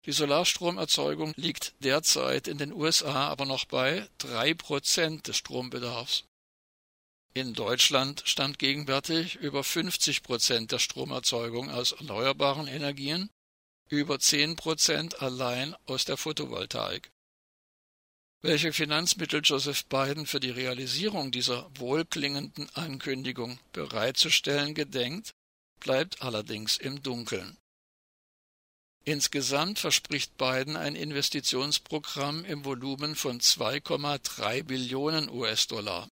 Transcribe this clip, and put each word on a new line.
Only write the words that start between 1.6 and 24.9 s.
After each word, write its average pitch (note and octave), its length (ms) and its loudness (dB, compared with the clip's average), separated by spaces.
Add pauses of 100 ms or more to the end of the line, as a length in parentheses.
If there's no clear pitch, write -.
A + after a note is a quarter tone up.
derzeit C3+ 720 2
in D3 100 -4
den D3 140 -4
U D#3+ 120 -2
S D#3+ 180 4
A C#3+ 260 0
aber C#3 180 -2
noch C3 180 -2
bei C#3+ 440 2 (100)
drei C3 360 2
Prozent D#3 760 0
des - 80 -2
Strombedarfs. B2 880 -4 (1080)
In B2+ 220 -4
Deutschland C3 720 2
stammt C#3+ 320 0
gegenwärtig C#3+ 760 0
über C#3 260 -2
fünfzig - 640 0
Prozent A#2 480 2
der A#2+ 80 0
Stromerzeugung B2+ 920 -2
aus B2 220 0
erneuerbaren C#3 760 0
Energien, C#3+ 640 -4 (580)
über D3 300 2
zehn D#3 380 4
Prozent D3+ 680 0
allein B2+ 540 -2 (100)
aus C3 180 -2
der C#3 120 -2
Photovoltaik. B2+ 960 -4 (1300)
Welche D#3 300 2
Finanzmittel D#3 720 2
Joseph C#3 400 2
Biden C#3 420 0
für C3+ 140 0
die B2+ 100 0
Realisierung C3 800 -2
dieser B2 480 0
wohlklingenden C#3+ 960 -2
Ankündigung C3 840 -6 (120)
bereitzustellen C#3+ 1000 2
gedenkt, C#3+ 560 -2 (480)